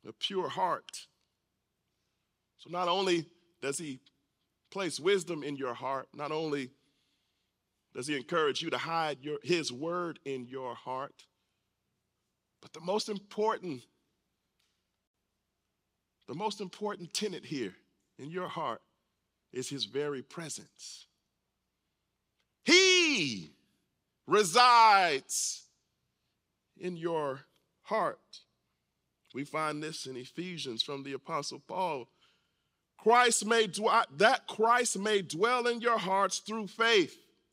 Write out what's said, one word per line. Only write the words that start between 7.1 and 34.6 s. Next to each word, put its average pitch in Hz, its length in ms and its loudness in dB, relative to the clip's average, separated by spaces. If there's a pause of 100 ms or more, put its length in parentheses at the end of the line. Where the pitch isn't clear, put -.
does 127 120 -8
he 151 80 -2
encourage 156 460 -2
you 165 80 -6
to 131 80 -2
hide 156 440 -4
your, 147 200 -8
his 156 300 -2
word 165 540 -6
in 131 200 -8
your 127 300 -10
heart, 131 500 -10 (1400)
but - 120 -20
the - 80 -18
most 196 280 -4
important, 196 760 -4 (2500)
the 110 60 -10
most 208 280 -6
important 190 520 -8
tenet 196 320 -6
here 123 300 -6 (420)
in 131 120 -14
your 180 180 -8
heart 135 340 -6 (720)
is 127 160 -8
his 135 160 -4
very 139 360 -4
presence. - 840 -14 (1600)
He 294 880 4 (760)
resides 202 1400 6 (1120)
in 180 200 -8
your 156 440 -4 (420)
heart. 185 360 -2 (1160)
We 131 80 -6
find 151 400 -4
this 160 240 -10
in 131 100 -12
Ephesians 139 640 -8
from 139 220 -6
the 139 100 -8
Apostle 139 540 -6
Paul. 156 400 -4 (880)
Christ 233 480 6
may 226 220 4
dw-, 202 380 2 (120)
that 202 300 4
Christ 233 500 2